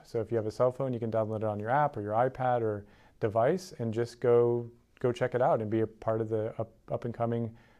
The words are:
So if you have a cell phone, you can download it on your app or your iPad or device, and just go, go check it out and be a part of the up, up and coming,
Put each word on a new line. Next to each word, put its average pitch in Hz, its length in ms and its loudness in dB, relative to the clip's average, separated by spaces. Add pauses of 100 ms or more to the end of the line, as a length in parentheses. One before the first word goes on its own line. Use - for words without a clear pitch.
So 117 160 -4
if 107 100 -4
you 117 60 0
have 107 100 0
a 107 40 -4
cell 127 200 2
phone, 131 220 -4
you 113 80 -4
can 113 100 -4
download 110 280 0
it 107 60 -4
on 104 140 -2
your 107 120 -4
app 147 260 0
or 107 60 -6
your 104 100 -4
iPad 127 480 0
or 104 240 -2 (360)
device, 120 580 0
and 113 160 -2
just 117 260 -4
go, 120 500 4 (300)
go 123 120 0
check 127 220 -2
it 120 60 2
out 135 220 4
and 107 80 -4
be 110 100 2
a 110 60 2
part 113 340 -2
of 110 80 -2
the 110 300 -2
up, 113 120 -4 (200)
up 123 160 -6
and 117 80 -6
coming, 117 360 -2 (300)